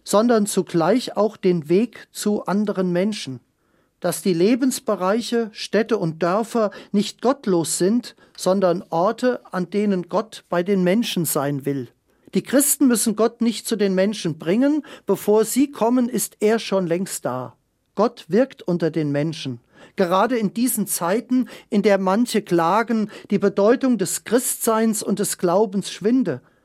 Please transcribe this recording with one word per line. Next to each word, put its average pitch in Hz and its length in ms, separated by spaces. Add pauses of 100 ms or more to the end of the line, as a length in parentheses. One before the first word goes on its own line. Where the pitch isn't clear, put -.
sondern 220 440
zugleich 185 680
auch 208 200
den 175 320
Weg 208 420
zu - 360
anderen 190 460
Menschen. 175 460 (640)
Dass - 220
die 190 120
Lebensbereiche, 226 1200
Städte 220 460
und 160 260
Dörfer 208 480 (180)
nicht 208 320
gottlos 196 560
sind, 214 380 (200)
sondern 185 540
Orte, 226 500 (120)
an 180 180
denen 202 380
Gott 214 400
bei 175 160
den 190 180
Menschen 185 420
sein 143 400
will. 139 240 (460)
Die - 80
Christen 285 460
müssen 226 260
Gott 226 280
nicht 226 260
zu 226 80
den 190 180
Menschen 185 440
bringen, 254 460 (220)
bevor 208 380
sie 269 260
kommen, 240 380
ist - 320
er 214 180
schon 190 300
längst 175 360
da. 127 320 (380)
Gott 233 320
wirkt 240 360
unter 170 280
den 156 220
Menschen. 143 480 (360)
Gerade 196 420
in 214 160
diesen 226 320
Zeiten, 240 600 (200)
in 202 140
der 196 160
manche 196 420
klagen, 208 680 (200)
die 202 100
Bedeutung 208 580
des - 240
Christseins 220 800
und - 160
des - 200
Glaubens 190 520
schwinde, 202 500 (240)